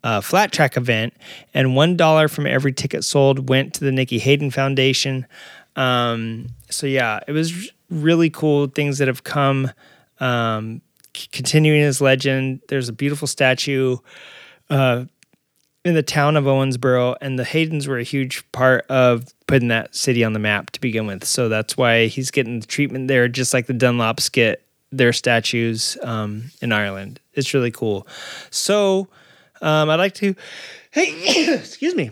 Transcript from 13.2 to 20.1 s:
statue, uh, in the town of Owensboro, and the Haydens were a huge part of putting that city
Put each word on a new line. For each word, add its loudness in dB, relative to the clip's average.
statue, 0
uh, 2
in 2
the 4
town 2
of 2
Owensboro, 2
and -6
the -4
Haydens -2
were -4
a -4
huge -4
part 2
of 4
putting 2
that -2
city 0